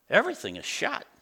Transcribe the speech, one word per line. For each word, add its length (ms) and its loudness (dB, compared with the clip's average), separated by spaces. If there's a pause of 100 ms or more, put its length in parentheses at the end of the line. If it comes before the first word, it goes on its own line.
Everything 460 2
is 100 -10
shot." 400 -2 (160)